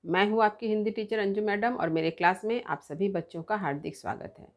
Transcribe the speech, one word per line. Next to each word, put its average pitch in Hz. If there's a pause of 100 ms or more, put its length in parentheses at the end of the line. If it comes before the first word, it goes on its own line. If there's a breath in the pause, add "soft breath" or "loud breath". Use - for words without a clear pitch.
मैं 180
हूँ 220
आपकी 214
हिंदी 214
टीचर 220
अंजू 202
मैडम 208
और 165
मेरे 160
क्लास 180
में 240
आप 147
सभी 180
बच्चों 170
का 214
हार्दिक 151
स्वागत -
है। -